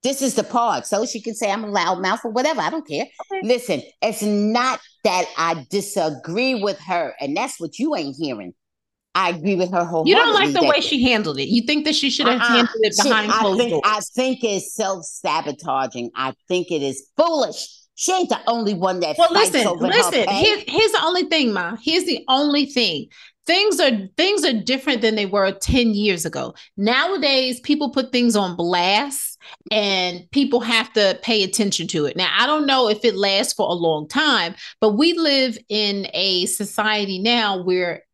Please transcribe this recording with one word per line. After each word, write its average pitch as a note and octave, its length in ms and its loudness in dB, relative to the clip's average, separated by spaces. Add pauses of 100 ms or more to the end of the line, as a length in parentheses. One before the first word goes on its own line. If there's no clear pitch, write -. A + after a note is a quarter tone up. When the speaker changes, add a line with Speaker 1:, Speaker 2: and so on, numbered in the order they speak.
Speaker 1:
This C4+ 200 -2
is C4 120 0
the G#3+ 100 0
part. A#3 420 0
So G#3+ 180 -2
she A#3+ 160 -8
can A3+ 140 -8
say, G#3 160 -4
"I'm G#3+ 140 -4
a G#3+ 40 -10
loudmouth," F#3+ 560 0
or A#3 60 -4
whatever. B3+ 300 0
I D#3+ 100 -2
don't D#4+ 160 -8
care. D3+ 200 -4 (260)
Speaker 2:
Okay. F#4+ 140 -6
Speaker 1:
Listen, A3 360 0 (180)
it's G#3+ 220 -2
not G#3+ 580 0 (240)
that G3+ 200 2 (120)
I E3 340 -2
disagree F#3+ 840 -2
with G3 260 -2
her, F3 400 -4
and C#3+ 160 -4
that's B3 240 -6
what E3 180 -10
you B3 180 -2
ain't C#3 200 -6
hearing. A#2 380 -6 (600)
I F3+ 160 2
agree F3+ 260 -2
with F3+ 160 -2
her F3+ 80 0 (240)
Speaker 2:
You F4+ 100 6
don't A#4 200 4
like G4 100 4
Speaker 1:
wholeheartedly D4 80 0
Speaker 2:
the F4 80 2
Speaker 1:
that D4 80 4
Speaker 2:
way D4+ 120 4
she C4+ 220 0
handled G#3+ 380 0
it. C#3 80 -4
You A3+ 140 2
think D4+ 220 0
that D4+ 120 0
she C#4 140 0
should A#3+ 180 0
have A#3+ 120 2
Speaker 1:
Uh-uh. A#3+ 80 2
Speaker 2:
handled A#3+ 340 2
it G#3 120 2
Speaker 1:
She, C#4+ 140 4
Speaker 2:
behind G#3+ 240 2
Speaker 1:
I G#3+ 80 2
Speaker 2:
closed G3+ 180 2
Speaker 1:
think, A#3+ 140 0
Speaker 2:
doors. D#3 120 0
Speaker 1:
I G#3+ 160 2 (140)
think B3+ 300 0
it's G3+ 300 -2
self-sabotaging. D3 1400 -4
I C3 180 -4 (140)
think F3+ 240 -2
it D#3+ 100 0
is C#3 360 -6
foolish. D4 520 0 (280)
She - 160 -2
ain't F#4 160 0
the - 180 -2
only A3+ 260 0
one F#3 280 -2
that D#3 180 -4
Speaker 2:
Well, E4+ 160 6
Speaker 1:
fights G#4+ 180 4
Speaker 2:
listen, A#3 140 2
Speaker 1:
over F3+ 200 0
her E4+ 60 0
Speaker 2:
listen. G4 320 2
Speaker 1:
pay. - 200 0
Speaker 2:
Here, G#4 220 2
here's G#4 260 2
the E4+ 100 2
only F4+ 220 0
thing, C#4 280 2
Ma. F#3 300 -4
Here's E4 220 0
the E4 240 -4
only C#4+ 380 2
thing. G3+ 420 -2 (380)
Things F#4 340 2
are, C#4+ 100 4 (260)
things F#4 280 2
are D4+ 80 2
different B3 500 -2
than A3 140 2
they G#3 100 -2
were G3 240 2
ten A#3 420 2
years G3+ 320 0
ago. C3+ 300 -6 (220)
Nowadays, C4 840 0
people D4 300 0
put C4 220 -2
things A#3+ 240 4
on F#3 180 0
blast, F3+ 840 0 (340)
and F#3+ 580 -2
people B3 300 2
have A3+ 320 0
to G3+ 300 2
pay A3 200 2
attention F#3+ 460 -2
to D#3 180 0
it. C3 100 -4
Now, F3+ 220 0
I A#3+ 80 4
don't D4+ 180 0
know C4 240 2
if G#3 160 -2
it G#3+ 120 4
lasts G3 380 0
for - 140 0
a F3 60 0
long D#3+ 320 0
time, A3+ 480 0 (260)
but G#3+ 100 4
we D4+ 240 4
live C#4 440 0 (100)
in G3+ 460 -2
a F#3 320 0
society G#3 720 -2
now G#3+ 420 0
where F3+ 540 -2